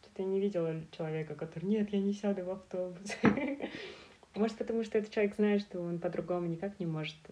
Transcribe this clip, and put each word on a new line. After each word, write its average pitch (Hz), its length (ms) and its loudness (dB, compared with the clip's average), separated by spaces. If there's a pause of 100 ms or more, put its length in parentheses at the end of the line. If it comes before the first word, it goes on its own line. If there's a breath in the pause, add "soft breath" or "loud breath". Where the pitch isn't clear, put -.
Что-то - 200 -8
я 190 60 0
не 196 120 2
видела 165 520 0
человека, 156 440 -4
который: 160 300 -8
«Нет, 208 260 2
я 196 80 2
не 202 120 2
сяду 202 320 0
в 180 60 -4
автобус». 185 720 -6
<laughs> 277 480 4 (640 loud breath)
Может, 220 240 0
потому 226 260 0
что 214 140 0
этот 214 140 -2
человек 202 240 2
знает, 208 260 6
что 180 180 -6
он 175 200 -2
по-другому 175 460 -2
никак 170 340 -4
не 175 60 -2
может 156 300 -4 (160)